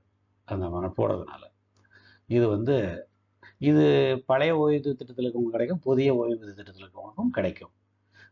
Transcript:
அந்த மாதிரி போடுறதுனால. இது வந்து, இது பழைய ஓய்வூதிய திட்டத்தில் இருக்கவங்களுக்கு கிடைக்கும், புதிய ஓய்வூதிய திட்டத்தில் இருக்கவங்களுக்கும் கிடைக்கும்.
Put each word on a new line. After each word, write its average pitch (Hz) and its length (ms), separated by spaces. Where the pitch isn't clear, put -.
அந்த 95 240
மாதிரி 87 280
போடுறதுனால. 101 560
இது 120 220
வந்து, 107 600
இது 143 680
பழைய 151 320
ஓய்வூதிய 151 220
திட்டத்தில் 127 460
இருக்கவங்களுக்கு 120 240
கிடைக்கும், 120 280
புதிய 135 360
ஓய்வூதிய 117 400
திட்டத்தில் 95 300
இருக்கவங்களுக்கும் 95 480
கிடைக்கும். 95 380